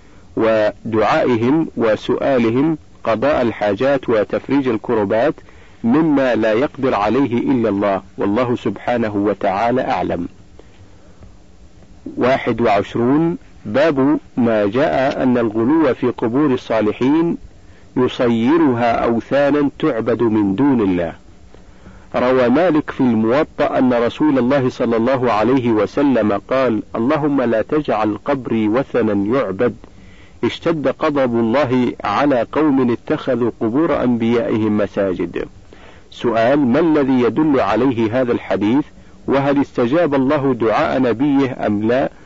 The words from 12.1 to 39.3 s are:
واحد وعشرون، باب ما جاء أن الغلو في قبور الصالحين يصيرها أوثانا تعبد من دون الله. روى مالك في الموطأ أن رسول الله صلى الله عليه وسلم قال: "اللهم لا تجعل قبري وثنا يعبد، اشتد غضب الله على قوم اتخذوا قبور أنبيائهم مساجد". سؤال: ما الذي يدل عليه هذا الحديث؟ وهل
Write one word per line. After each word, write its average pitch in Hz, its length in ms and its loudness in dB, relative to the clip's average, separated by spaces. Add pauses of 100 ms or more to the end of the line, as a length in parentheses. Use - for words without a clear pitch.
واحد 123 440 0
وعشرون، 120 800 0 (280)
باب 143 520 2 (180)
ما 110 300 2
جاء 139 560 -2
أن 127 160 0
الغلو 117 560 0
في - 120 -4
قبور 127 480 -2
الصالحين 123 800 0 (600)
يصيرها 123 960 2
أوثانا 135 880 0
تعبد 117 440 -2
من 107 320 2
دون 131 260 2
الله. 87 340 -2 (1040)
روى 123 320 2
مالك 156 420 2
في - 100 -6
الموطأ 127 800 0
أن 127 140 2
رسول 123 460 0
الله 127 300 2
صلى 117 280 -2
الله 120 360 0
عليه 117 380 2
وسلم 107 640 2
قال: 120 500 -2 (140)
"اللهم 139 460 0
لا 113 200 0
تجعل 107 640 -2
قبري 117 440 -2
وثنا 110 720 0
يعبد، 110 380 -2 (680)
اشتد 135 580 -2
غضب 139 320 0
الله 120 580 0 (120)
على 117 480 0
قوم 135 380 2
اتخذوا 123 600 -2 (100)
قبور 131 440 0
أنبيائهم 113 760 0
مساجد". 95 640 -2 (640)
سؤال: 117 480 0
ما 135 220 2
الذي 143 400 2
يدل 127 400 2
عليه 113 600 0
هذا 120 120 0
الحديث؟ 104 520 0 (420)
وهل 139 340 2